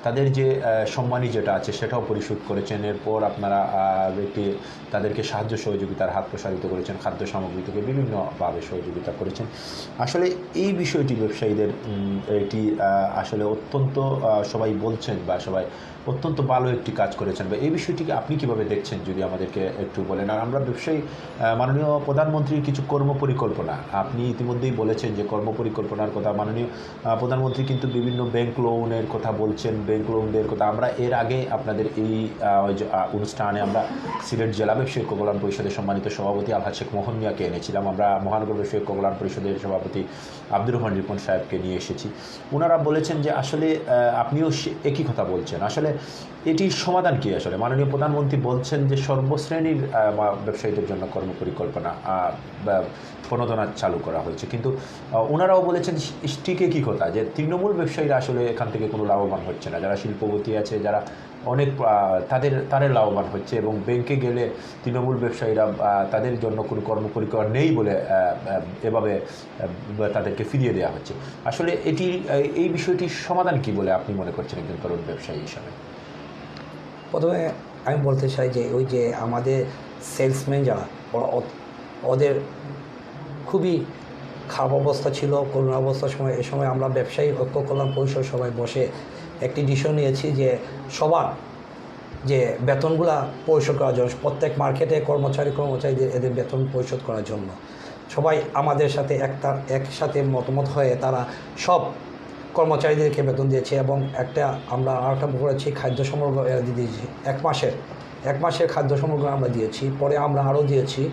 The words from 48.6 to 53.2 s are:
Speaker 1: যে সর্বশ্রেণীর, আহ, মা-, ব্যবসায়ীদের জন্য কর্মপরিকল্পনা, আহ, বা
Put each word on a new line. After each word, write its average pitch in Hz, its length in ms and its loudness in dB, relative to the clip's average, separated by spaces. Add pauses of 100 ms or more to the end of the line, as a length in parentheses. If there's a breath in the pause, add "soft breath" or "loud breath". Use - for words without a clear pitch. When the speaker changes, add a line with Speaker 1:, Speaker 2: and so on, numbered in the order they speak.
Speaker 1:
যে 135 100 4
সর্বশ্রেণীর, 143 1000 0
আহ, 107 200 4
মা-, 104 160 2 (140)
ব্যবসায়ীদের 104 420 0
জন্য 92 240 -2
কর্মপরিকল্পনা, 87 840 -4 (100)
আহ, 90 280 0 (340)
বা 95 180 2 (460 loud breath)